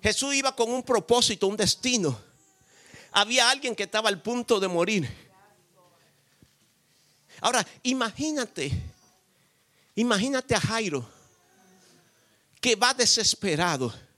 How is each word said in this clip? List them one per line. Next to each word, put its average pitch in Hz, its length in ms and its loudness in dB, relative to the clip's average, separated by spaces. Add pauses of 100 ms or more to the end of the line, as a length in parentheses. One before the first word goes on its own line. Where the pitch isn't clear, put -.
Jesús 262 340 -2
iba 269 200 0
con 233 160 0
un 247 120 -2
propósito, 233 640 2
un 208 100 -2
destino. 202 600 0 (920)
Había 233 380 2
alguien 262 260 -2
que 202 80 -4
estaba 214 240 -2
al 196 140 -2
punto 233 360 0
de 190 120 0
morir. 175 580 0 (2250)
Ahora, 240 260 2 (160)
imagínate, 254 880 -4 (1200)
imagínate 240 600 0
a 190 60 2
Jairo 180 460 -4 (1500)
que 233 160 2
va 247 160 2
desesperado. 175 1000 0 (240)